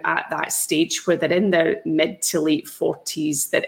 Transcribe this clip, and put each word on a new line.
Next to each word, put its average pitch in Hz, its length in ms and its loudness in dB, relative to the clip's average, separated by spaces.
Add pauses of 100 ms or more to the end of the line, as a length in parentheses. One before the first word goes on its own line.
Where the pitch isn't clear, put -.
at 165 260 -2
that 156 220 -2
stage - 540 0
where 175 120 2
they're 156 140 0
in 190 180 4
their 165 340 2
mid 160 380 0
to - 180 -2
late 156 280 0
forties, - 840 -4
they're - 180 0